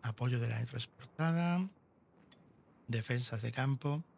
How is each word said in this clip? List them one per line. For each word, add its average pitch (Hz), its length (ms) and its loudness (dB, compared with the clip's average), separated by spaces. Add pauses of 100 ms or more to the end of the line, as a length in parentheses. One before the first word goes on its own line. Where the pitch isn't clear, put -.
Apoyo 123 380 0
de 117 80 0
la 113 160 0
transportada. 165 1000 0 (1200)
Defensas 117 520 0
de 117 120 -2
campo. 139 500 0 (160)